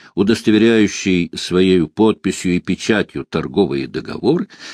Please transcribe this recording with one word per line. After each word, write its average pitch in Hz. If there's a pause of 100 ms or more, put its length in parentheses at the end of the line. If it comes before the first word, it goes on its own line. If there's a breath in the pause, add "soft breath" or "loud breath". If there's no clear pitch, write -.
(160 soft breath)
удостоверяющий 107
своею 90
подписью 98
и 87
печатью 92
торговые 71
договоры, - (260 loud breath)